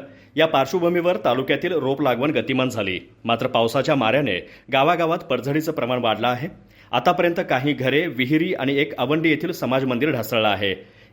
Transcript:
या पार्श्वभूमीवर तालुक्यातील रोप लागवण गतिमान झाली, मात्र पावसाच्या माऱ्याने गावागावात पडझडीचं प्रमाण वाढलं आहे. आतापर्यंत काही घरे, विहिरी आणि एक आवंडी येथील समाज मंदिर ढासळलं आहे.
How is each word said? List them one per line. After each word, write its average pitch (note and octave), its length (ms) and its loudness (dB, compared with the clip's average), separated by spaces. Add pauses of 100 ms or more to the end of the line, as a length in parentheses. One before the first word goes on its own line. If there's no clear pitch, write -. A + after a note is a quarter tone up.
(360)
या D3+ 100 4
पार्श्वभूमीवर E3+ 800 2
तालुक्यातील D3 460 0
रोप C#3 300 0
लागवण C3 300 2
गतिमान C3 380 0
झाली, G2 300 -4 (260)
मात्र A#2 220 0
पावसाच्या B2+ 480 2
माऱ्याने A#2 520 0 (260)
गावागावात E3 460 2
पडझडीचं C#3 520 -2
प्रमाण B2 280 -2
वाढलं A2+ 280 0
आहे. B2 200 -2 (440)
आतापर्यंत F3 480 2 (100)
काही C#3+ 240 0
घरे, C3 340 0
विहिरी D3+ 460 0
आणि C#3 240 -2
एक C3+ 200 0
आवंडी D#3 320 0
येथील D#3 220 0
समाज C3+ 340 -2
मंदिर B2+ 260 0
ढासळलं A2+ 360 0
आहे. G2 640 -2